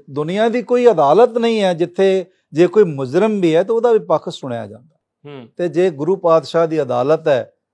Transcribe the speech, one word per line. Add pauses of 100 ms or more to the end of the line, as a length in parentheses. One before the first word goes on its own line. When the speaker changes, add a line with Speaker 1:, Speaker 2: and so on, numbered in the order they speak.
Speaker 1:
ਦੁਨੀਆ
ਦੀ
ਕੋਈ
ਅਦਾਲਤ
ਨਹੀਂ
ਹੈ
ਜਿੱਥੇ (280)
ਜੇ
ਕੋਈ
ਮੁਜਰਮ
ਵੀ
ਹੈ
ਤਾਂ
ਉਹਦਾ
ਵੀ
ਪੱਖ
ਸੁਣਿਆ
ਜਾਂਦਾ। (300)
Speaker 2:
ਹੂੰ। (100)
Speaker 1:
ਤੇ
ਜੇ
ਗੁਰੂ
ਪਾਤਸ਼ਾਹ
ਦੀ
ਅਦਾਲਤ
ਹੈ, (200)